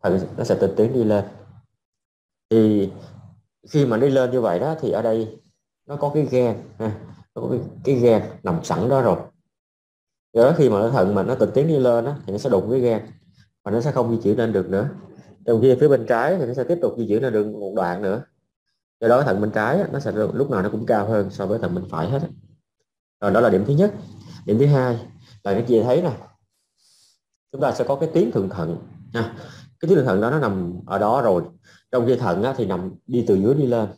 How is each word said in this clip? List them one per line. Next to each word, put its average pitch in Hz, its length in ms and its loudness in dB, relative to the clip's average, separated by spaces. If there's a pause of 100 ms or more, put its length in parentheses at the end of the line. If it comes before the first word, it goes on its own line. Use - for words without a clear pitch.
Thận 92 180 0 (180)
nó 104 60 -4
sẽ 107 120 2
tinh 95 220 0
tiến 113 160 2
đi 123 100 2
lên. 104 220 0 (1200)
Thì 107 420 4 (760)
khi 147 160 2
mà 117 120 0
đi 135 120 4
lên 127 220 2
như 127 100 0
vậy 90 180 0
đó, 151 200 -2
thì 131 120 -2
ở 98 100 -2
đây 110 400 -2 (440)
nó 143 100 -12
có 143 180 -2
cái 151 120 2
gan 123 300 0 (240)
ha, 107 200 -6 (360)
nó 117 60 -10
có 120 80 -6
cái, 123 100 -4 (240)
cái 139 120 2
gan 117 260 4 (220)
nằm 85 200 -4
sẵn 90 260 -2
đó 135 120 2
rồi. 98 160 2 (1160)
Do 113 100 6
đó 139 140 6
khi 143 120 4
mà 101 100 2
nó 113 100 2
thận 104 260 2
mà 95 80 0
nó 113 120 -2
tinh 107 180 2
tiến 143 140 2
đi 156 120 2
lên 120 260 2
á, 143 100 -4 (100)
thì - 60 -8
nó 101 60 -4
sẽ 131 120 -4
đụng 101 220 0
cái 131 80 0
gan 113 300 0 (540)
và 101 80 -6
nó 113 100 0
sẽ 139 100 -2
không 117 240 0
di 110 80 -4
chuyển 101 140 2
lên 113 160 0
được 95 160 -2
nữa. 101 200 -2 (560)
Trong 117 160 2
khi 127 180 6
phía 147 80 4
bên 131 200 2
trái 131 320 0
thì 147 60 -2
nó 117 80 -6
sẽ 131 100 -4
tiếp - 180 -2
tục 107 160 -2
di 117 100 -4
chuyển 107 160 0
lên 127 100 -2
được 107 140 0
một 104 280 -8
đoạn 90 260 -2
nữa. 104 220 -4 (760)
Do 117 80 0
đó 120 140 6
thận 104 200 0
bên 107 100 -2
trái 117 300 0
á, 196 100 -4
nó 139 80 -6
sẽ 113 120 -6
lúc 107 380 -2
nào 110 120 0
nó 101 80 -2
cũng 107 160 -6
cao 104 220 0
hơn 104 220 0
so 98 160 -8
với 104 140 -2
thận 87 160 -4
bên 92 140 -6
phải 82 200 -4
hết 135 120 -2
á. - 60 -6 (960)
Rồi, 101 100 0
đó 98 80 4
là 117 100 4
điểm 95 180 2
thứ 139 60 0
nhất. 190 200 2 (520)
Điểm 107 140 0
thứ 139 60 6
hai 131 280 2 (500)
là 101 100 -2
các 117 140 -2
chị 113 160 4
thấy 127 180 2
nè, 156 160 -4 (1300)
chúng 139 100 -8
ta 139 100 0
sẽ 120 160 -4
có 139 80 0
cái 151 180 -4
tuyến 208 180 2
thượng 95 180 -2
thận 85 280 -6 (360)
nha. 113 220 -4 (440)
Cái 165 100 -4
tuyến 190 60 6
thượng 139 100 4
thận 104 160 0
đó 113 80 0
nó 151 100 0
nằm 95 460 -4
ở 98 140 -4
đó 110 220 2
rồi. 95 220 2 (480)
Trong 123 160 0
khi 127 80 2
thận 98 280 -2
á, 135 140 -2
thì 117 80 -2
nằm 92 300 -6 (120)
đi 120 200 -2
từ 104 80 4
dưới 101 180 2
đi 147 120 0
lên. 117 320 0